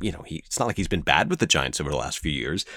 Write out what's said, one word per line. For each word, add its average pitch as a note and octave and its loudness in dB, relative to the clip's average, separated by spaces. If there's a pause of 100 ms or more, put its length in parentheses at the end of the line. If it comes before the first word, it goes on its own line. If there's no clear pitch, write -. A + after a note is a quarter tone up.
you G#2 0
know, D#2 -8
he, E2 -8
it's - -6
not A#2+ 2
like A2 0
he's F#2+ 0
been F2+ 0
bad C#2+ 4
with F3+ 0
the A2 4
Giants C2+ 2
over D2 -2
the D2 0
last A#1+ -2
few D#2+ -2
years, C#2 -2 (120)